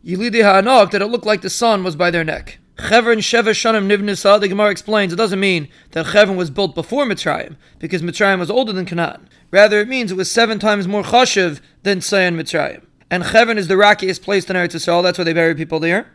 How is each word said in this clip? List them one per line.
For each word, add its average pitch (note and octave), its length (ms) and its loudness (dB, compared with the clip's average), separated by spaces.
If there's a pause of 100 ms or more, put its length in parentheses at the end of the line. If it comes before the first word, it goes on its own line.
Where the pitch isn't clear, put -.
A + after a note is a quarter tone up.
Yilidei G#3+ 380 0
Ha'anak, G3+ 480 6
that G3+ 100 0
it G3+ 40 -2
looked A#3 200 -4
like G#3+ 140 2
the F#3 100 -8
sun G#3+ 360 0
was E3+ 100 -6
by F3 160 0
their E3 140 -2
neck. - 340 -10 (300)
Chevron A3+ 300 2
Sheva A3+ 320 0
Shanim G#3+ 360 0
Nivnisa, G3+ 540 2
the G3+ 80 -2
Gemara G#3 200 0
explains, G3+ 440 -2
it - 20 -6
doesn't G3 240 -2
mean F#3 300 -2 (220)
that D#3+ 160 -6
Chevron G3+ 280 4
was F3+ 140 -4
built E3 260 -4
before A#3+ 300 -4
Mitzrayim, E3 500 -6 (240)
because D#3+ 220 -6
Mitzrayim F#3+ 380 0
was F3 120 -4
older A3 220 0
than F#3 120 -4
Canaan. E3+ 440 -6 (220)
Rather, G#3 280 6
it G#3+ 80 -2
means B3 240 -4
it F#3 60 -6
was F#3 120 -4
seven A3 300 0
times G#3 260 0
more G3+ 180 -4
chashuv G3 580 2 (220)
than F#3+ 180 -2
Sion F3+ 360 0
Mitzrayim. - 440 -6 (280)
And F3+ 160 -4
Chevron A3+ 320 2
is F3+ 120 -4
the F#3+ 60 2
rockiest G3+ 460 2
place G3 280 -2
in F#3 80 -2
Eretz F3 180 -2
Yisrael, E3+ 260 0
that's F3+ 160 0
why F#3 60 -4
they E3 80 -2
bury E3 240 0
people D#3+ 240 -6
there. F3 360 -2